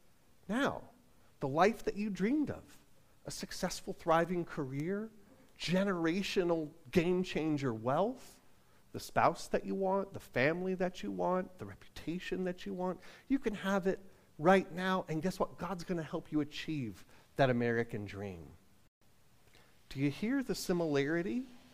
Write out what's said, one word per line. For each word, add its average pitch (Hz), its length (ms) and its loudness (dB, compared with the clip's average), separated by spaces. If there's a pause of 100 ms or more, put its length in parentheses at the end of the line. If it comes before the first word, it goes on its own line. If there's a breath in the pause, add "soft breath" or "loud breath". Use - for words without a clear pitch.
(480)
now. 202 340 -2 (580 soft breath)
The 143 80 -2
life 185 360 4
that 220 120 -2
you 214 140 -2
dreamed 226 400 0
of. 78 120 -8 (640 soft breath)
A 143 40 -8
successful, - 640 -6
thriving 170 520 4
career, 165 680 -4 (480 loud breath)
generational 175 1080 2 (240)
game 180 300 4
changer 147 520 0
wealth, 147 600 0 (600 soft breath)
the - 40 -6
spouse - 480 2
that - 180 0
you 196 80 -2
want, 190 400 0
the - 60 -8
family 175 540 2
that 185 280 -2
you 208 80 -4
want, 185 480 0
the 107 80 -10
reputation 180 800 -6
that 180 200 -6
you 202 80 -6
want. 180 260 -4 (300 loud breath)
You 277 100 2
can 214 140 -2
have 190 340 0
it 190 120 2 (400 soft breath)
right 180 360 6
now, 185 360 0
and 156 100 -2
guess 185 180 -2
what? - 200 -2
God's 175 260 -6
gonna 170 180 -2
help 160 300 -8
you 151 80 2
achieve 139 640 -6 (320 loud breath)
that 135 140 6
American 117 560 0
dream. 95 400 -8 (1400 soft breath)
Do 135 100 -8
you 143 80 2
hear 247 340 -2
the 208 120 -4
similarity 170 880 0 (320 loud breath)